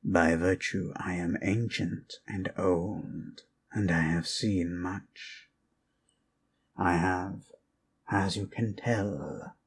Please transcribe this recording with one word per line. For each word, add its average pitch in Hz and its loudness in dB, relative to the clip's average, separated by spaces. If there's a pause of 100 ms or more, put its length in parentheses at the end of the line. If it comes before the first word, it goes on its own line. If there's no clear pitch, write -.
By 85 6
virtue 92 0
I - -4
am 87 -2
ancient - -2
and 95 -4
old, 90 -2 (280)
and 101 0
I 82 4
have 82 2
seen 87 -2
much. - -8 (1300)
I 90 4
have, 92 0 (680)
as 98 2
you 101 -4
can 110 -2
tell 101 -2 (120)